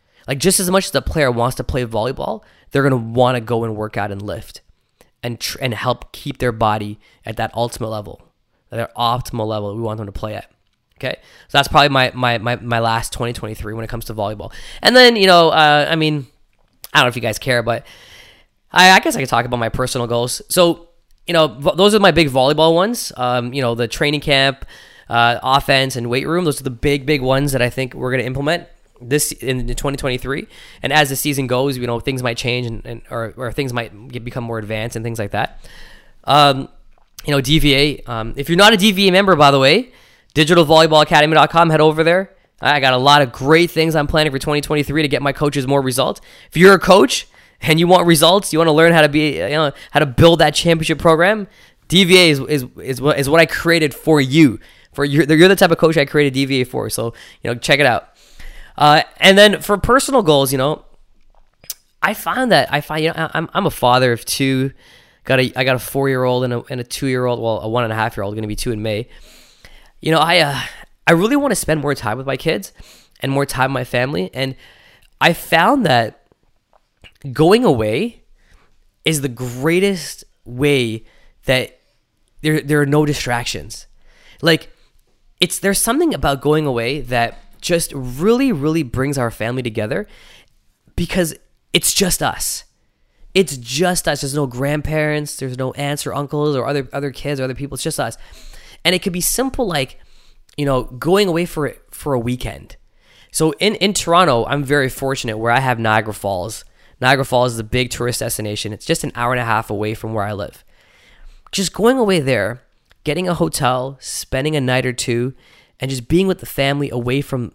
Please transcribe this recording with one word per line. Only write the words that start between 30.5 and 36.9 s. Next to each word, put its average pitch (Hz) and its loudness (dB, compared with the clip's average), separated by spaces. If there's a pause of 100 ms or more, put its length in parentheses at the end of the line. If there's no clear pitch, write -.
And 135 -4
as 151 4
the 135 -6
season 139 -4
goes, 127 -2
you 120 -8
know, 117 -4
things 127 -6
might 117 -4
change 123 -4
and, 113 -10
and 117 -14
or, 113 -8
or 123 -8
things 135 -6
might 113 -8
get, 120 -12
become 120 -10
more 117 -8
advanced 110 -8
and 113 -8
things 113 -8
like 101 -8
that. - -6 (640)
Um, 139 2 (560)